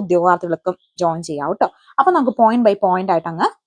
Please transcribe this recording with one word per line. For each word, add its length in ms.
ഉദ്യോഗാർത്ഥികൾക്കും 760
ജോയിൻ 220
ചെയ്യാം 300
ട്ടോ. 160
അപ്പൊ 140
നമുക്ക് 300
point 240
by 80
point 280
ആയിട്ട് 140
അങ്ങ് 200